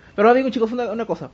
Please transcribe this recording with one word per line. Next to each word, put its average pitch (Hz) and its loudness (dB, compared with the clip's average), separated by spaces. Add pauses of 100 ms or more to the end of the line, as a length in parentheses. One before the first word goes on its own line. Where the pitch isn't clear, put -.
(140)
Pero, 214 4
amigo, 262 4
chicos, 220 -2
una, 240 -6
una 226 -6
cosa. - -8